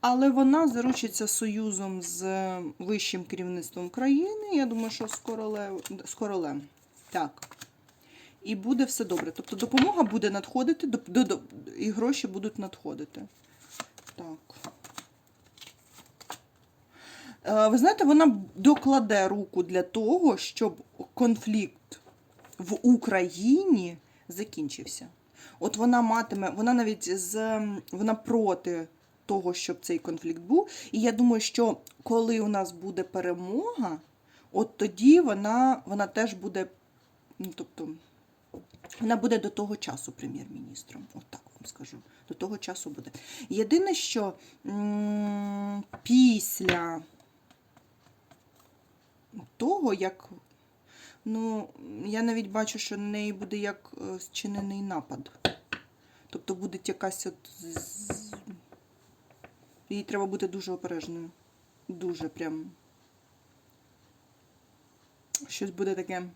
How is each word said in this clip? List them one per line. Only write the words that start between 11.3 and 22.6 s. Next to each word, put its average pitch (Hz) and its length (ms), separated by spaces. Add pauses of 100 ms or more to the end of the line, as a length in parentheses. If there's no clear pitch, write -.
і 214 120
гроші 233 360
будуть 202 320
надходити. 151 640 (960)
Так. - 560 (2750)
Е, 214 240
ви 233 100
знаєте, 392 260
вона 294 360 (140)
докладе 220 760
руку 190 340
для 180 200
того, 226 540
щоб - 400 (380)
конфлікт 220 840 (580)
в 185 240